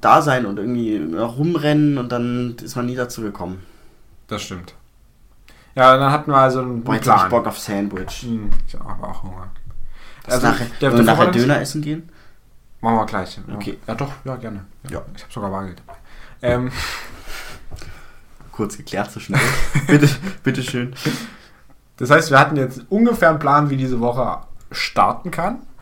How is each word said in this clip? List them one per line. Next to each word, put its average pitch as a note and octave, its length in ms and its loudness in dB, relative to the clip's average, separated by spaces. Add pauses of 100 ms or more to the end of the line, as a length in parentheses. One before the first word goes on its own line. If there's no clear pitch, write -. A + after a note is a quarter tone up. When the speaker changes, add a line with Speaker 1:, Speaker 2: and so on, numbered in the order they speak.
Speaker 1:
da A#2 200 8
sein B2+ 240 2
und G2+ 140 -6
irgendwie A2+ 380 -2 (200)
rumrennen D3 800 2
und B2 140 -6
dann A#2+ 500 -4
ist - 140 -12
man B2 100 -4
nie B2 100 -4
dazu B2 260 -6
gekommen. F#2 420 -8 (640)
Speaker 2:
Das G#2 160 -8
stimmt. F2 300 -14 (1000)
Ja, C3 220 8
dann C#3 140 4
hatten D3 200 0
wir C#3 60 6
also C3 240 4
einen B2 220 -6
Speaker 1:
Boah, A2+ 120 0
jetzt G#2+ 80 -2
Speaker 2:
Plan. A2 160 6
Speaker 1:
hab F#2 60 4
ich F#2 60 -2
Bock A#2 160 2
auf G#2 120 -6
Sandwich. G2+ 640 -6
Speaker 2:
Hm, A2+ 260 0 (180)
ich - 80 -8
hab - 280 -4
auch - 200 -4
Hunger. F#2 240 -10 (800)
Speaker 1:
Lass B2+ 100 -2
Speaker 2:
Also, B2 120 2
Speaker 1:
nachher, A#2 200 0 (140)
Speaker 2:
der, C3+ 100 2
Speaker 1:
wollen A#2 80 6
wir A#2 60 6
Speaker 2:
der A2+ 100 6
Speaker 1:
nachher A2 160 4
Speaker 2:
Vorbereitungs- A#2 100 4
Speaker 1:
Döner C3+ 200 2
essen D3+ 200 -6
gehen? D3+ 280 -6 (720)
Speaker 2:
Machen A2+ 160 0
wir G#2+ 120 0
gleich. F#2+ 320 -8 (140)
Speaker 1:
Okay. G#2 320 -8
Speaker 2:
Ja, A2+ 100 -8
doch, C3+ 160 -6 (120)
ja, C3 140 -8
gerne. A2 240 -12 (240)
Ja. A2 140 -14
Speaker 1:
Ja. - 20 -10 (160)
Speaker 2:
Ich - 60 -18
hab - 100 -20
sogar G2+ 160 -6
Bargeld F#2+ 360 -8
dabei. - 120 -20 (460)
Ähm, B2 280 0 (1800)
Speaker 1:
Kurz G#2 260 -6
geklärt, - 340 -6
so - 80 -14
schnell. G2+ 200 -2 (240)
<laughs> - 240 0
Bitte, D3 220 6 (340)
bitteschön. B2+ 500 -4 (1040)
Speaker 2:
Das B2+ 120 -2
heißt, D#3 220 6
wir C3+ 80 8
hatten D3 180 4
jetzt C3 320 -4
ungefähr G#3+ 400 4
einen D#3 100 2
Plan, D3 300 4
wie C3+ 80 -2
diese B2+ 220 0
Woche A#2+ 400 -2 (320)
starten - 600 0
kann. F3+ 280 -4 (220)